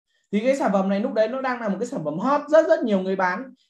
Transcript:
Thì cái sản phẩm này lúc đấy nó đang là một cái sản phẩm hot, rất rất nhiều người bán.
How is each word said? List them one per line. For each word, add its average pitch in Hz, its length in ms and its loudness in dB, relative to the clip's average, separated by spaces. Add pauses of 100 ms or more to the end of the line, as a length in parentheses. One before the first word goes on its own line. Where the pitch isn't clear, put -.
(320)
Thì 208 80 0
cái 262 160 2
sản 262 160 0
phẩm 196 160 2
này 196 120 0
lúc 262 120 -4
đấy 220 160 2
nó 262 120 -6
đang 254 200 -4
là 220 80 -4
một 185 120 -2
cái 247 60 -4
sản 214 180 -8
phẩm 151 140 -4
hot, 277 300 0
rất 311 200 6
rất 320 160 2
nhiều 202 160 2
người 190 160 -2
bán. 190 380 -2 (160)